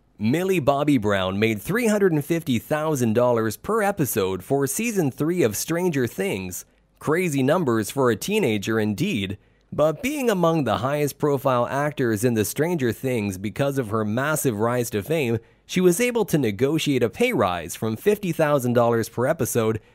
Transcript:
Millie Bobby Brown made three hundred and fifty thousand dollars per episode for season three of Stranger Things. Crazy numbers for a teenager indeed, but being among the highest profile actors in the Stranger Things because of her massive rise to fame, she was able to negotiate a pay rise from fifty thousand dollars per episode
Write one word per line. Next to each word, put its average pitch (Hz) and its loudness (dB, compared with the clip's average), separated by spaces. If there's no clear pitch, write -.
Millie 170 0
Bobby 139 2
Brown 98 0
made 110 0
three 226 -2
hundred 202 2
and 147 2
fifty 151 -2
thousand 147 0
dollars 117 2
per 220 -2
episode 113 -2
for 139 0
season 196 -2
three 165 -2
of 107 2
Stranger 160 0
Things. 98 -6
Crazy 151 0
numbers 127 2
for 131 2
a 107 2
teenager 113 0
indeed, 107 -2
but 156 0
being 262 -2
among 165 2
the 101 0
highest 139 -2
profile 131 0
actors 131 -2
in 127 2
the 107 2
Stranger 147 0
Things 104 -2
because 131 -4
of 117 -4
her 110 0
massive 127 -2
rise 120 0
to 101 -4
fame, 123 -2
she 185 0
was 175 4
able 240 2
to 165 0
negotiate 135 0
a 110 2
pay 240 0
rise 90 -2
from 110 -4
fifty 202 -2
thousand 147 2
dollars 117 2
per 120 -2
episode 113 0